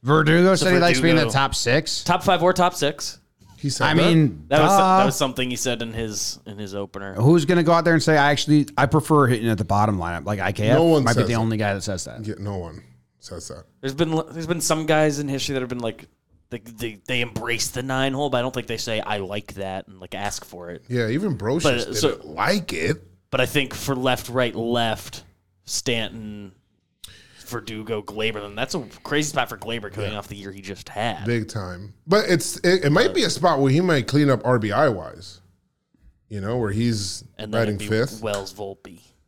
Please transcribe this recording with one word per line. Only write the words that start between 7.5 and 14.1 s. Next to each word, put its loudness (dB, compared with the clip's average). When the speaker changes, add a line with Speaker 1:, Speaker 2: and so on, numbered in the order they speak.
Speaker 1:
go 4
out 4
there 4
and 4
say, 4
"I 4
actually, 4
I 4
prefer 4
hitting 2
at 0
the -2
bottom 2
lineup"? -6
Like, -4
I -2
K 0
F 6
Speaker 3:
No 6
one 4
Speaker 1:
might 2
be 2
Speaker 3:
says 2
Speaker 1:
the 0
Speaker 3:
that. 2
Speaker 1:
only 0
guy 0
that -6
says -6
that. -12
Speaker 3:
Yeah, -8
no -8
one -12
says -14
that. -16
Speaker 2:
There's -6
been, 0